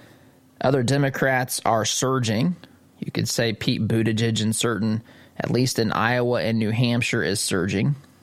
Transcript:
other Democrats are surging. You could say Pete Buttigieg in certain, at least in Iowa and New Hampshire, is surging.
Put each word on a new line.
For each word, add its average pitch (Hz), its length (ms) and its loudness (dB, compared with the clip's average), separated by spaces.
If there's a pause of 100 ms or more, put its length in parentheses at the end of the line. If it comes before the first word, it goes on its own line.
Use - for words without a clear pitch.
(600)
other 131 240 2
Democrats 131 800 0
are 110 200 2
surging. 131 680 0 (460)
You - 100 -8
could 113 180 -4
say 117 240 -2
Pete 110 340 -2
Buttigieg 113 540 0
in 107 120 0
certain, 110 500 0 (340)
at - 140 -4
least 127 300 0
in 107 100 0
Iowa 120 520 0
and 113 160 0
New 107 120 0
Hampshire, 117 520 0
is 90 180 -2
surging. 101 560 0 (260)